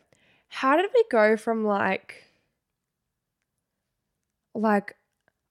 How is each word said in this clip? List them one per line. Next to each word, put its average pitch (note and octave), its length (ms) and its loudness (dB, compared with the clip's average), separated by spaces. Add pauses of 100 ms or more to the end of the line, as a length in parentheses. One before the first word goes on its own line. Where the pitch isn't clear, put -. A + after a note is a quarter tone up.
(480)
How C4+ 300 0
did G4 160 -2
we A4+ 160 4
go G#3+ 260 4
from, A3 300 -4
like, G3+ 580 -4 (2250)
like, G#3 420 -2 (540)